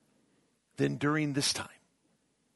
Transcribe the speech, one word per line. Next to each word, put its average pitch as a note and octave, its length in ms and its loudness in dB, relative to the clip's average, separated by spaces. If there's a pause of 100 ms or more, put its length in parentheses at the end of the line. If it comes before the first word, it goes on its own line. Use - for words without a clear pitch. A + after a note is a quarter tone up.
(800)
than C#3 180 2
during D3 380 0
this C#3 180 0
time, - 160 -6 (880)